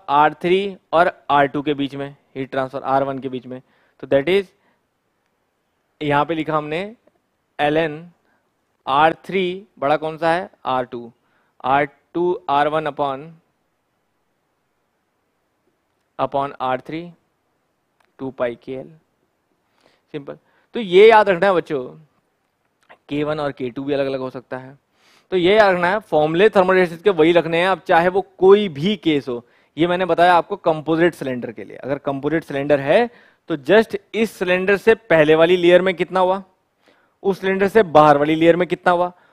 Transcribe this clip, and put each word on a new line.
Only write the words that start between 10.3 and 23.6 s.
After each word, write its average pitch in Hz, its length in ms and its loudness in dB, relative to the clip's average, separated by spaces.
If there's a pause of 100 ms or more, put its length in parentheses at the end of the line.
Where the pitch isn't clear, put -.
है? 185 180 -6 (160)
आर 131 180 -4
टू, 120 280 -14 (520)
आर 143 240 0 (260)
टू 175 260 -2 (100)
आर 143 180 0
वन 151 220 -4
upon, 139 400 -8 (3000)
upon 139 420 -4
आर 127 200 -4
थ्री, 165 300 -14 (1080)
टू 135 120 -10
पाई 123 340 -6
के 131 80 -14
एल, 139 200 -16 (1200)
सिंपल। 147 240 -16 (360)
तो 240 60 -6
ये 196 280 6
याद 214 200 6
रखना 180 180 0
है 196 80 2
बच्चों, 156 300 -4 (1200)
के 147 160 -4
वन 151 160 -4
और 143 120 -4
के 127 180 -8